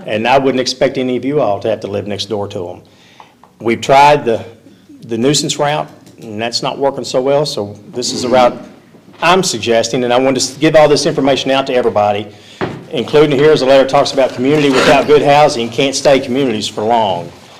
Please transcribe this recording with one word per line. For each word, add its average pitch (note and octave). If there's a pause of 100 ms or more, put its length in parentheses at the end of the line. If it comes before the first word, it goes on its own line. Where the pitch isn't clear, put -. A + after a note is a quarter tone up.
and A2
I C3
wouldn't C3
expect C3
any B2+
of A#2+
you C#3+
all G2+
to A2+
have G#2
to -
live G2+
next G2+
door G2+
to F2+
'em. F#2 (800)
We've A2+
tried C#3+
the, A2 (560)
the A2+
nuisance C#3+
route, D3+ (320)
and A2
that's A#2
not C3+
working C3+
so C3
well, C#3+
so G2+ (120)
this B2
is A#2
a A2+
route B2 (640)
I'm F3+
suggesting, A#2
and A#2+
I B2
want C3
to -
give D#3
all D3+
this C#3+
information C#3
out C3+
to B2+
everybody, G#2 (640)
including D3
here D3+
is C#3
a C3
letter C3+
that C3+
talks C#3
about C3
community C#3+
without B2+
good C#3+
housing C3+
can't C3+
stay C#3
communities A#2+
for A2
long. G2+ (300)